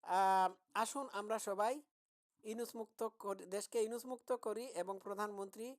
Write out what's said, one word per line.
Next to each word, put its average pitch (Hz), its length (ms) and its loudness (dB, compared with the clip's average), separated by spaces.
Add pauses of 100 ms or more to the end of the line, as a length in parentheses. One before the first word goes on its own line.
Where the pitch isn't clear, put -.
আহ, 190 500 6 (200)
আসুন 254 400 0
আমরা 208 260 0
সবাই 214 420 0 (640)
ইউনূস 233 320 -6
মুক্ত 226 280 -6
করি, 196 420 -4
দেশকে 202 360 -2
ইউনূস 233 240 -2
মুক্ত 254 260 -6
করি 240 340 -2
এবং 190 380 -6
প্রধানমন্ত্রী 208 760 -6